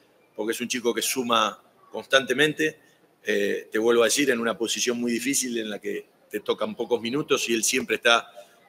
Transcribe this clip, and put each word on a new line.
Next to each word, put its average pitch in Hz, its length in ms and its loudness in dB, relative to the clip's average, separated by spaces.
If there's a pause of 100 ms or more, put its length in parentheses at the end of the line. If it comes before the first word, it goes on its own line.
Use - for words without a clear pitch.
(360)
porque 110 160 -4
es - 80 -4
un 120 80 -6
chico 117 260 -2
que 107 80 -2
suma 113 640 0 (280)
constantemente. 135 840 0 (460)
Eh, 101 480 -2
te 110 80 0
vuelvo 117 220 6
a 113 40 6
decir, 131 260 2
en 117 100 0
una 113 160 -2
posición 117 420 -2
muy 120 120 0
difícil 123 460 -2
en 110 120 -4
la 101 100 -8
que 101 320 -8 (180)
te 104 100 -6
tocan 107 360 -4
pocos 113 260 -2
minutos 127 480 -2
y 117 40 2
él 113 100 0
siempre 123 340 -2
está, 117 340 2 (380)